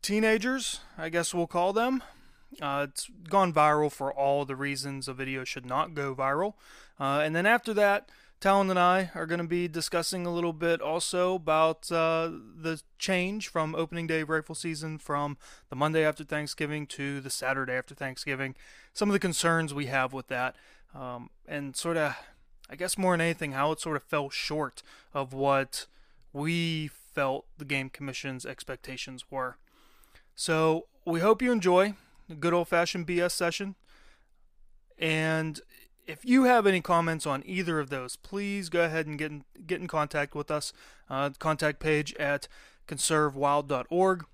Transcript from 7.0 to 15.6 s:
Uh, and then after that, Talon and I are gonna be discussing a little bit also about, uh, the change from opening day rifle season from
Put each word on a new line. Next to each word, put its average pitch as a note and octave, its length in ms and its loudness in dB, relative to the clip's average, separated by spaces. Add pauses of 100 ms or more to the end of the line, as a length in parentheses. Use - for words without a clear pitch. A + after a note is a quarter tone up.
Uh, C#3 240 2
and D#3 100 -2
then E3+ 100 0
after A3+ 300 2
that, G3+ 340 4 (300)
Talon G3 320 4
and F3+ 80 2
I F3+ 340 4
are E3 140 -6
gonna E3+ 160 -2
be F3 240 0
discussing E3+ 580 -2
a F3 80 -2
little E3+ 200 0
bit E3 280 2
also F3+ 540 0
about, D#3+ 560 2
uh, E3 400 2 (260)
the D#3+ 240 -4 (200)
change F#3+ 480 -2
from D#3+ 260 -2
opening E3 320 -2
day D#3+ 160 0
rifle D#3 320 -2
season D#3 420 -6
from D3 420 -4 (320)